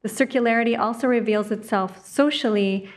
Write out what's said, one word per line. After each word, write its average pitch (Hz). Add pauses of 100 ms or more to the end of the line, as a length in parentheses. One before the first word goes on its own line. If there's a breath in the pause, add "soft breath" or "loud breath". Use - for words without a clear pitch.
The 220
circularity 233
also 226
reveals 214
itself 196
socially 208